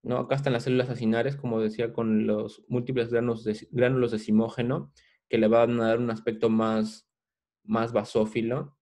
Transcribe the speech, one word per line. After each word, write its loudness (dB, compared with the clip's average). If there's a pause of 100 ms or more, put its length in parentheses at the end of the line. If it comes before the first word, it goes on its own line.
¿no? -2
Acá 0
están 0
las 0
células 0
acinares, 0
como -4
decía, -2
con 0
los -4
múltiples -2
gránulos -2
de, -4
gránulos 2
de -4
zimógeno, -2 (340)
que 0
le 4
van 4
a 2
dar 2
un -2
aspecto -2
más, 0 (580)
más -2
basófilo. -2